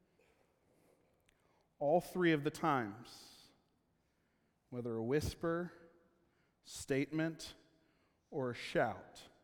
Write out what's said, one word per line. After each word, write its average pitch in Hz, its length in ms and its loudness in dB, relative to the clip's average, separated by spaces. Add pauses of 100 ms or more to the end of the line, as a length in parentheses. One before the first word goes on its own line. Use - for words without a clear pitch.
(1800)
All 151 220 4
three 175 300 2
of 147 120 4
the 151 60 0
times, 120 1000 -2 (1200)
whether 120 260 -4
a 113 80 0
whisper, 165 720 0 (920)
statement, 156 920 -4 (760)
or 127 220 -4
a 117 40 -8
shout - 760 -2 (140)